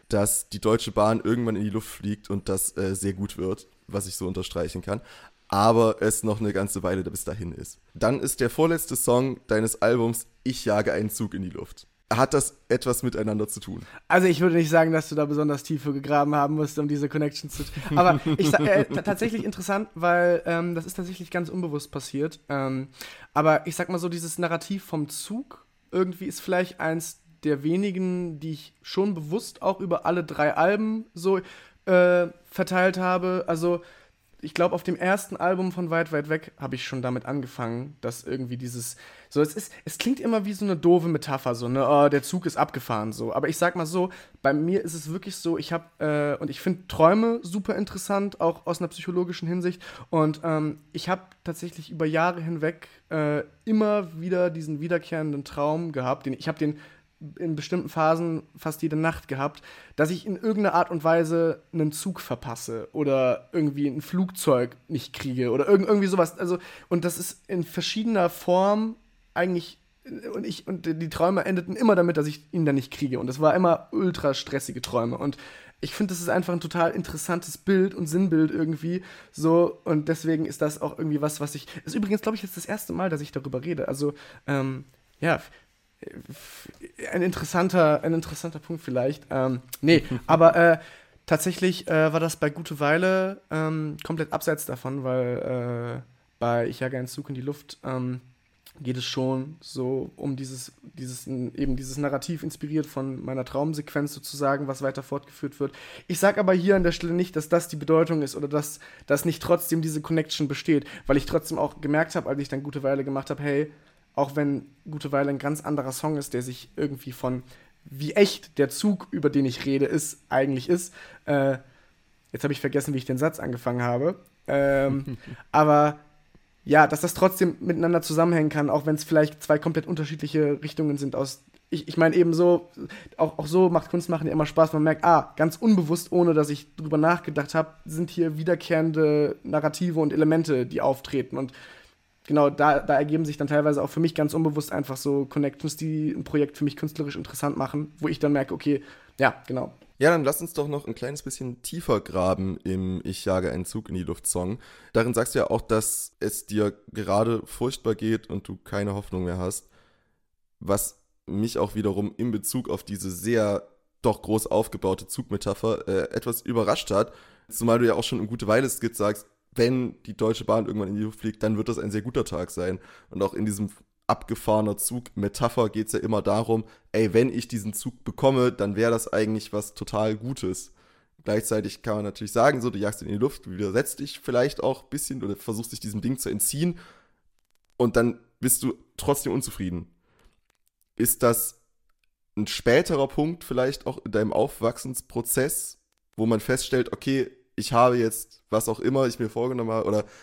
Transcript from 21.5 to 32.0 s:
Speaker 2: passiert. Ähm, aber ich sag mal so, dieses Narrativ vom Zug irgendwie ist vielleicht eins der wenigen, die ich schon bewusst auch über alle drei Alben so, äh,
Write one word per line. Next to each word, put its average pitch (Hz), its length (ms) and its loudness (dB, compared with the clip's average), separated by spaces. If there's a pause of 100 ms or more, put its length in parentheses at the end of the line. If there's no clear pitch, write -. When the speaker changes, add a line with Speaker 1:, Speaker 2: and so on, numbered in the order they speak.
Speaker 2:
passiert. 143 480 -6 (100)
Ähm, 135 380 -4 (480)
aber 151 320 4
ich 165 80 -6
sag 175 140 -4
mal 180 100 -2
so, 175 100 -4
dieses 170 300 -8
Narrativ 175 440 -4
vom 151 240 -4
Zug - 600 -12 (240)
irgendwie 185 340 -2
ist - 160 -10
vielleicht 180 380 -2
eins 160 420 -4 (220)
der 147 180 0
wenigen, 180 800 -2
die 156 140 -8
ich - 280 -14
schon 202 320 -2
bewusst 165 480 -6
auch 190 180 0
über 180 280 -2
alle 175 160 2
drei 151 320 0
Alben 214 580 2
so, 185 240 0 (480)
äh, 180 420 6 (220)